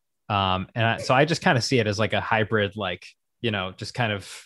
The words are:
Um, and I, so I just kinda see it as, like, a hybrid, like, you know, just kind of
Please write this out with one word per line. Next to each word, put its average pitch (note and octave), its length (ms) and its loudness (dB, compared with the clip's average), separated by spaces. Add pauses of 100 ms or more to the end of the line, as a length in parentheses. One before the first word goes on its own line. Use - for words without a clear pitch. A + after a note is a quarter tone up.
(280)
Um, F#2+ 480 0
and A2+ 100 2
I, A2+ 120 2
so - 160 0
I C#3 100 6
just D#3+ 180 -2
kinda D3+ 180 4
see B2+ 200 0
it G#2 80 2
as, G2+ 100 0
like, G#2+ 140 0
a G#2 80 0
hybrid, G#2 560 0
like, F#2 280 -6 (360)
you A#2 100 -2
know, F#2+ 260 -4
just - 180 -12
kind A2+ 180 0
of G2 200 -8 (140)